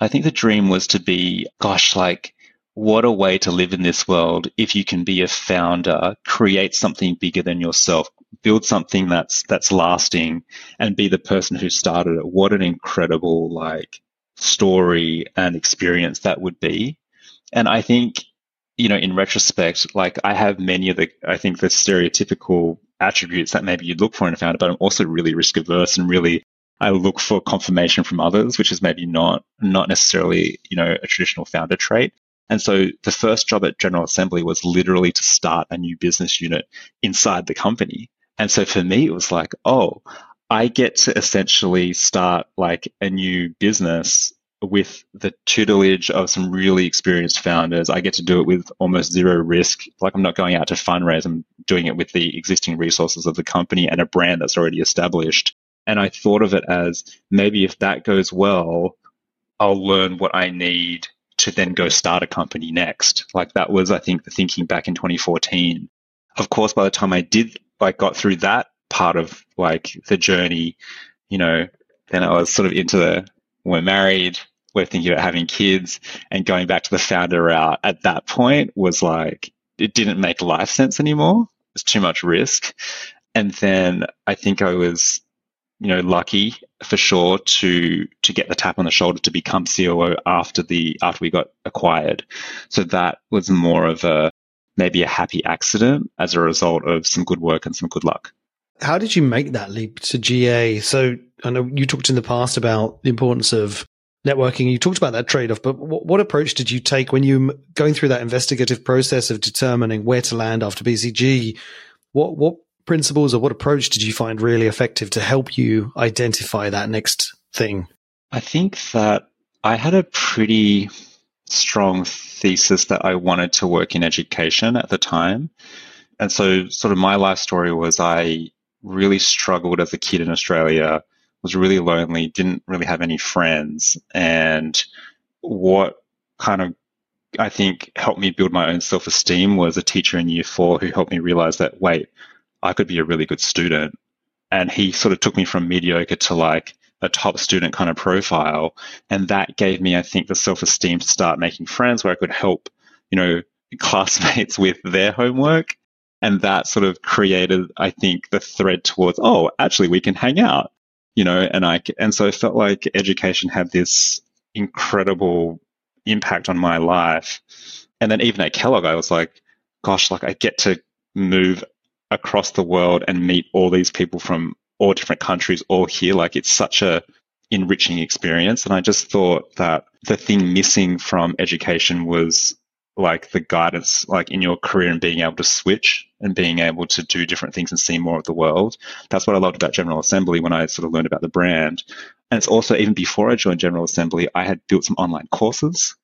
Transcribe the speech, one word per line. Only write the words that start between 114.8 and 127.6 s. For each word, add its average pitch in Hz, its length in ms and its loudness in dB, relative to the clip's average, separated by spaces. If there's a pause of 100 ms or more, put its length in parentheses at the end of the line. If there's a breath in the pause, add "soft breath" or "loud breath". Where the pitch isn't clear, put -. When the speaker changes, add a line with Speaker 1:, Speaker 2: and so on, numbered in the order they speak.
Speaker 2:
to - 100 -2
help 127 360 -2
you 113 380 0
identify 110 760 -2
that 101 200 -4
next - 440 -4 (200)
thing? 101 340 -4 (440)
Speaker 1:
I 120 100 -6
think - 500 -4
that 104 380 0 (340)
I 113 120 2
had 143 180 0
a 185 100 4
pretty 104 840 2 (580 loud breath)
strong 92 560 0
thesis - 800 0
that - 200 -2
I 92 100 2
wanted 90 380 0
to - 140 0
work 87 280 0
in 85 80 2
education 82 720 0
at - 140 -2
the 95 80 0
time. 92 520 -2 (720 loud breath)
And 101 100 -2
so 92 380 2
sort - 240 -2
of 95 60 2
my 98 180 4
life 95 220 2
story 87 340 -2